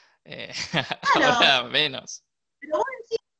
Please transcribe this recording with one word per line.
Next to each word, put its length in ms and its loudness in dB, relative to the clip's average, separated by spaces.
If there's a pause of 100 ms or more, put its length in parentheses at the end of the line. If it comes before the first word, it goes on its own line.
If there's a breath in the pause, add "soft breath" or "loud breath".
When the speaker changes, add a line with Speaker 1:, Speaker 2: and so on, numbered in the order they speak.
(240 soft breath)
Speaker 1:
eh, 300 -16
<laughs> 600 -2
Speaker 2:
Claro. 200 4
Speaker 1:
ahora 300 4
menos. 600 -4 (340)
Speaker 2:
Pero 200 -4
vos 80 0 (160)
encima, 220 -6 (160)